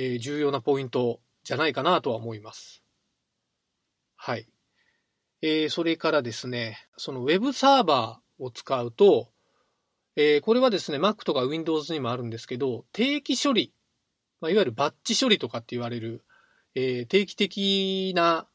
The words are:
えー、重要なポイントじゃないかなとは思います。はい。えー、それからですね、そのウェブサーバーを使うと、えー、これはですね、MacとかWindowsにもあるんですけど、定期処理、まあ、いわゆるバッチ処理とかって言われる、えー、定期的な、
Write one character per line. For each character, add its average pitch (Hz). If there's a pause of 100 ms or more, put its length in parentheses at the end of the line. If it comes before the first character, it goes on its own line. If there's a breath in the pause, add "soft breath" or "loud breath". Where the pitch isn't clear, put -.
え 127
ー、 123
重 143
要 143
な 139
ポ 139
イ 139
ン 123
ト 120 (240)
じ -
ゃ 127
な 156
い 151
か 131
な 170
と 147
は 113
思 113
い 104
ま 107
す。 - (1300)
は -
い。 - (920)
え 156
ー、 143
そ 170
れ 165
か 160
ら 151
で 120
す -
ね、 120 (180)
そ -
の 131
ウ 123
ェ 170
ブ 269
サ 269
ー 220
バ 120 (180)
ー 131
を 123
使 127
う 117
と、 127 (880)
え 147
ー、 143
こ 220
れ 247
は 262
で 196
す -
ね、 139
Mac 202
と 165
か 139
Windows 156
に 156
も 120
あ 123
る 123
ん 120
で 113
す -
け 127
ど、 127
定 277
期 262
処 285
理、 202 (680)
ま 160
あ、 -
い -
わ 214
ゆ 185
る 123
バ 139
ッ -
チ -
処 262
理 196
と -
か 123
っ -
て -
言 120
わ 120
れ 120
る、 113 (540 soft breath)
え 127
ー、 -
定 196
期 -
的 190
な、 170